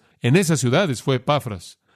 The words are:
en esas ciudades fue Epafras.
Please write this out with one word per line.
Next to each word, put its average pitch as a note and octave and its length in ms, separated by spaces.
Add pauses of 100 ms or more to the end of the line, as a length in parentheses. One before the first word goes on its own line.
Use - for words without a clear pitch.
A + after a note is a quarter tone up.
(220)
en A#2+ 140
esas E3 240
ciudades C3 440
fue C3+ 140
Epafras. A#2 600 (180)